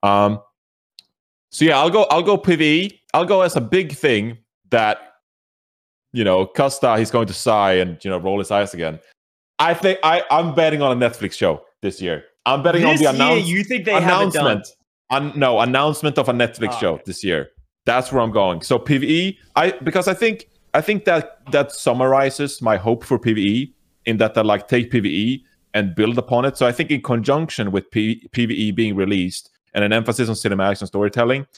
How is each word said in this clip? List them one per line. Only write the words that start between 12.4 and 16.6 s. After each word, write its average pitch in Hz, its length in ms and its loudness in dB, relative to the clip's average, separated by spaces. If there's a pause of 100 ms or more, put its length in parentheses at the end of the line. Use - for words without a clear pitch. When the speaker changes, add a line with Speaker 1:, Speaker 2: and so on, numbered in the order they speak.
Speaker 1:
I'm 135 180 -2
betting 165 220 2
on 156 60 4
Speaker 2:
This 160 80 2
Speaker 1:
the 156 60 2
Speaker 2:
year, 135 100 2
Speaker 1:
announce-, 156 320 2
Speaker 2:
you 185 160 -2
think 202 220 -6
they 214 140 -2
haven't 180 340 2
done 147 120 0
Speaker 1:
announcement. 104 220 -2 (420)
Un-, 143 300 -2
no, 123 200 4
announcement 139 600 0
of 127 100 0
a 127 40 0
Netflix 117 420 -2